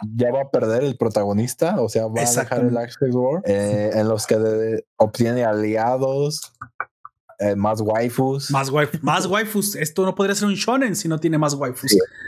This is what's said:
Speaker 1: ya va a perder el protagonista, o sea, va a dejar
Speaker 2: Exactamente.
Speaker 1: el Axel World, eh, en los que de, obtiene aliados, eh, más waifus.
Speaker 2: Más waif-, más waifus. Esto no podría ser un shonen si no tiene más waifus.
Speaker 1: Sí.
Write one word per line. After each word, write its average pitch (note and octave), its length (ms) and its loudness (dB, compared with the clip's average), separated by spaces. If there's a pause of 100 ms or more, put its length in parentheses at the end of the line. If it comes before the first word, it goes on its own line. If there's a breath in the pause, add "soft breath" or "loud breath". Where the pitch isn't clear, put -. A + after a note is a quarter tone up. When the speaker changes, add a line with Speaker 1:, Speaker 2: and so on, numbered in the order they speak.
(140)
Speaker 1:
ya A#2+ 160 2
va C3+ 120 0
a C#3 80 -12
perder A#2 340 2
el C3 120 -2
protagonista, A2+ 840 0
o A2+ 80 2
sea, A2+ 180 0
va A2 40 -4
a A2+ 100 -2
dejar - 80 0
Speaker 2:
Exactamente. B2 420 0
Speaker 1:
el A#2+ 80 0
Axel B2 320 -2
World, B2+ 360 2
eh, G#2 480 2
en A2 140 2
los A2 200 0
que A2+ 80 4
de, A2 480 0 (140)
obtiene A#2+ 460 2
aliados, B2+ 1080 0 (840)
eh, G2+ 160 0
más G#2+ 260 0
waifus. B2 680 0
Speaker 2:
Más C3+ 200 0
waif-, D3 320 0
más E3 240 0
waifus. G#3 500 -2
Esto D#3+ 280 -2
no F#3 100 0
podría G3 200 0
ser G#3 140 0
un G3 60 0
shonen A#3 420 0
si - 120 -4
no D#3 100 0
tiene D#3+ 200 0
más D3 160 2
waifus. C3+ 360 -2
Speaker 1:
Sí. - 80 8 (300 loud breath)